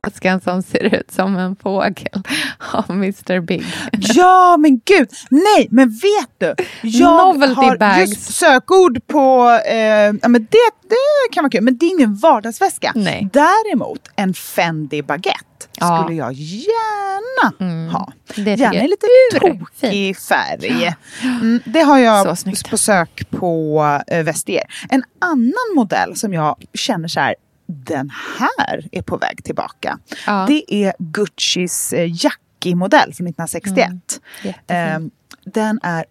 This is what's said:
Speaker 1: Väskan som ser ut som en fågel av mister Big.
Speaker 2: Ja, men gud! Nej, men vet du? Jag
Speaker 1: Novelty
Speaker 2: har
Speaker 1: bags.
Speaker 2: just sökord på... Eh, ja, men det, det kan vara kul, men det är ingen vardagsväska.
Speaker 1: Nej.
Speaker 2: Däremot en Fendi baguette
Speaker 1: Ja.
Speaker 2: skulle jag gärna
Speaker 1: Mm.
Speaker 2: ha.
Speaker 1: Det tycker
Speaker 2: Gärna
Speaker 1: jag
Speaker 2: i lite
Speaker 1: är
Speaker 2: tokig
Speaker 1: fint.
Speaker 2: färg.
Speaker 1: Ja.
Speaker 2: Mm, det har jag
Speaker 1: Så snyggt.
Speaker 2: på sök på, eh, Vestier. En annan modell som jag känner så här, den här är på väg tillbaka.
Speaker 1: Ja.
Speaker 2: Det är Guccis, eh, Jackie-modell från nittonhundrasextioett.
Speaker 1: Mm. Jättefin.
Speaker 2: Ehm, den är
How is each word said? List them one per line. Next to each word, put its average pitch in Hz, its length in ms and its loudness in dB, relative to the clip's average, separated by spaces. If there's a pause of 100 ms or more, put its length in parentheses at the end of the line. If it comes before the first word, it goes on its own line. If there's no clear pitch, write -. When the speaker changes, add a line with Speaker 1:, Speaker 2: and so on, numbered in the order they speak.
Speaker 1:
Väskan 185 340 -4
som 185 220 -4
ser - 320 -2
ut - 160 -8
som 190 240 -2
en 185 200 -4
fågel 196 680 -6 (500)
av - 220 -4
mister 190 440 -2
Big. 165 260 -4 (260)
Speaker 2:
Ja, 359 640 6
men 294 280 4
gud! 359 240 4 (200)
Nej, 339 420 4
men 254 180 6
vet 370 480 -2
du? - 180 -2 (260)
Jag 269 520 6
Speaker 1:
Novelty 269 220 2
Speaker 2:
har 262 220 4
Speaker 1:
bags. 196 320 4
Speaker 2:
just - 260 -10
sökord 330 720 4
på... 254 580 4
Eh, 226 120 0 (440)
ja, - 60 0
men 240 140 6 (100)
det, 453 200 6 (180)
det 539 440 2
kan 339 100 -2
vara 269 80 0
kul, 196 100 0
men 240 160 2
det 320 80 0
är 339 40 2
ingen 262 260 2
vardagsväska. 233 800 0
Speaker 1:
Nej. 190 380 -4
Speaker 2:
Däremot 359 680 2 (160)
en 190 180 -2
Fendi 156 680 -4
baguette 147 360 -4 (420)
Speaker 1:
Ja. 170 240 0
Speaker 2:
skulle 165 140 -4
jag 131 160 -6
gärna 403 1300 -6
Speaker 1:
Mm. 165 300 -8
Speaker 2:
ha. - 220 -8 (160)
Speaker 1:
Det - 80 -18
tycker 208 220 -2
Speaker 2:
Gärna 240 180 0
Speaker 1:
jag 208 100 0
Speaker 2:
i - 20 -2
lite 403 180 -2
Speaker 1:
är 480 340 6
Speaker 2:
tokig 277 220 0 (140)
Speaker 1:
fint. 202 440 -4
Speaker 2:
färg. 123 640 -2
Speaker 1:
Ja. 175 100 -2 (300)
Speaker 2:
Mm, 240 420 0
det 233 160 0
har 285 180 4
jag 220 280 4
Speaker 1:
Så 165 80 -2
snyggt. - 340 -8
Speaker 2:
på 226 80 -4
sök - 520 -2
på, 156 540 -2 (240)
eh, 165 160 -2
Vestier. 160 400 -4 (260)
En 262 140 0 (160)
annan 359 560 -2
modell 131 400 -2
som 202 180 -6
jag 151 220 -2 (180)
känner 170 340 -6
så 156 120 -4
här, 131 160 -2 (360)
den 139 400 -8 (280)
här 294 520 -4
är 185 100 -10
på - 160 -8
väg - 260 -6
tillbaka. - 560 -8 (280)
Speaker 1:
Ja. 202 200 -2
Speaker 2:
Det 302 280 -2
är 196 240 0
Guccis, - 960 -6
eh, 170 160 -2 (160)
Jackie-modell 185 880 -2
från - 120 -10
nittonhundrasextioett. 170 640 -4
Speaker 1:
Mm. 180 120 -14 (420)
Jättefin. 190 180 -10 (160)
Speaker 2:
Ehm, 160 340 -6 (340)
den 214 380 -2
är 170 280 -6